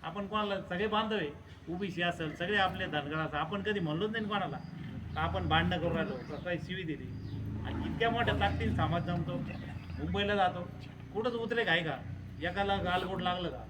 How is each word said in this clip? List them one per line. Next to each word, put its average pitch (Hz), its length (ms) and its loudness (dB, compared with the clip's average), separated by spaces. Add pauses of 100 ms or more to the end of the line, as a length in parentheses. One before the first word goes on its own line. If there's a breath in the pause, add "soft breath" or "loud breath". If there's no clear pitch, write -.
आपण 196 240 -6
कोणाला, 202 340 0
सगळे 185 260 0
बांधव 214 280 2
आहे, 160 580 -4
ओबीसी 180 280 -2
असेल, 170 340 0
सगळे 196 220 0
आपले 185 280 2
धनगर 151 320 0
असेल, 151 220 0
आपण 170 220 -2
कधी 202 180 2
म्हणलोच 170 320 0
नाही 220 140 0
कोणाला 190 320 0 (580)
का 156 60 0
आपण 170 260 2
भांडणं 170 320 6
करू 165 160 2
राहिलो 156 200 0 (140)
का 151 60 -6
काही 175 240 -2
शिवी 185 240 -6
दिली. 156 240 -4 (580)
आणि - 240 -2
इतक्या 226 200 4
मोठ्या 233 300 4
ताकदीने 208 360 2
समाज 165 280 2
जमतो, 175 340 -2 (600)
मुंबईला 196 360 2
जातो, 180 260 4 (520)
कुठंच 226 200 2
उद्रेक 226 340 2
आहे 170 160 6
का? 139 140 -2 (440)
एकाला 196 340 2
गालबोट 185 460 0
लागलं 180 280 0
का? 127 200 -8